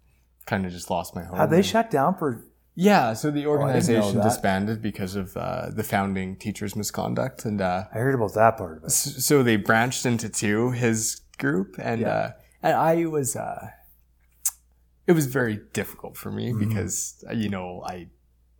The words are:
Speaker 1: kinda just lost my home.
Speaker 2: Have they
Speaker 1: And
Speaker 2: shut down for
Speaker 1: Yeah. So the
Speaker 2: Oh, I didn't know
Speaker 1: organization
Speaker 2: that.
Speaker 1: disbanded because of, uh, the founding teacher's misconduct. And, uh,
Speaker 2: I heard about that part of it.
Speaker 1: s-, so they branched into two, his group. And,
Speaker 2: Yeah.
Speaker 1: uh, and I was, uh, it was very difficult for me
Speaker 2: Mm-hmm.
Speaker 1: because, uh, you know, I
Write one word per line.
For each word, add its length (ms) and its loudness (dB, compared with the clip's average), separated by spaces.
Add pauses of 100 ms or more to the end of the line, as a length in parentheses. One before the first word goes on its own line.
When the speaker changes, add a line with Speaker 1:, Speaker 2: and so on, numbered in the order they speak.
(460)
Speaker 1:
kinda 240 -2
just 200 -10
lost 240 -4
my 100 -8
home. 140 -10
Speaker 2:
Have 120 4
they 80 4
Speaker 1:
And 80 6
Speaker 2:
shut 240 0
down 260 2
for 280 -4 (320)
Speaker 1:
Yeah. 360 6
So 180 -2
the 160 0
Speaker 2:
Oh, 60 2
I 20 4
didn't 80 4
know 60 2
Speaker 1:
organization 480 4
Speaker 2:
that. 80 4
Speaker 1:
disbanded 580 2
because 320 -4
of, 220 -6
uh, 340 -6
the 140 -4
founding 500 0
teacher's 400 -6
misconduct. 720 -4
And, 160 -2
uh, 240 0 (100)
Speaker 2:
I 40 -6
heard 180 2
about 180 0
that 240 6
part 200 -8
of 40 -20
it. 40 -12
Speaker 1:
s-, 380 -2
so 200 6
they 120 4
branched 480 2
into 240 0
two, 440 0
his 480 0 (180)
group. 400 -2
And, 220 -2
Speaker 2:
Yeah. 80 0
Speaker 1:
uh, 240 -2 (320)
and 120 4
I 300 4
was, 300 -2
uh, 320 -8 (1400)
it 60 6
was 140 4
very 340 0 (120)
difficult 440 -6
for 160 -10
me 180 -4
Speaker 2:
Mm-hmm. 180 0
Speaker 1:
because, 600 -4
uh, 60 -8
you 140 -2
know, 380 -6
I 220 -10 (500)